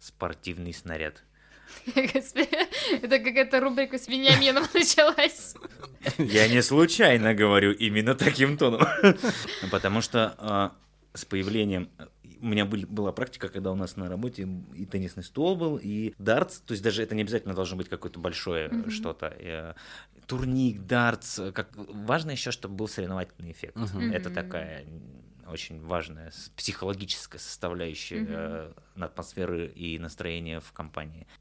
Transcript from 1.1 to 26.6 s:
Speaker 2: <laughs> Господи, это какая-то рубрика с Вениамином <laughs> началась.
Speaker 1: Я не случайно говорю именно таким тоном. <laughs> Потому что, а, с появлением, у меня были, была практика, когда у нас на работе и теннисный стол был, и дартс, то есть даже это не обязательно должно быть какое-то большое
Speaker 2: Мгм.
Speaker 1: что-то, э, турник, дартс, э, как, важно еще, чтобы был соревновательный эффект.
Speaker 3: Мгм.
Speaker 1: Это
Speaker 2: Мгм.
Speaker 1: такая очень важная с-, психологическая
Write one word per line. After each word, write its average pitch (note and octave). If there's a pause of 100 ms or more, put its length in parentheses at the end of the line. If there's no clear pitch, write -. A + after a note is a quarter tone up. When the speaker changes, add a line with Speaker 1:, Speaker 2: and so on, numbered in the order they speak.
Speaker 2:
<laughs> -
Господи, C4 (540)
это B3+
какая-то C4
рубрика C4+
с -
Вениамином C4+
<laughs> -
началась. D4+ (640)
Speaker 1:
Я A2
не A#2+
случайно C#3
говорю G2+
именно G#2+
таким C#3
тоном. B2+ (440)
<laughs> -
Потому G2+
что, A2
а, G2+ (380)
с -
появлением, G2 (520)
у A#2
меня G#2
были, G2+
была G2+
практика, -
когда F#2+
у -
нас F#2+
на F#2
работе G2+ (300)
и F#2+
теннисный F#2
стол F3
был, D#3+
и G#2
дартс, G#2
то -
есть G2
даже A2
это A2
не G#2+
обязательно G2
должно F#2
быть F2+
какое-то F2
большое E2+
Speaker 2:
Мгм. -
Speaker 1:
что-то, -
э, E2 (540)
турник, B2+
дартс, A#2
э, G2
как, -
важно G#2+
еще, B2
чтобы G2
был G#2+
соревновательный F2+
эффект. -
Speaker 3:
Мгм. A2
Speaker 1:
Это F#2
Speaker 2:
Мгм. F2+
Speaker 1:
такая D#3+ (600)
очень D#2+
важная D#2+
с-, -
психологическая -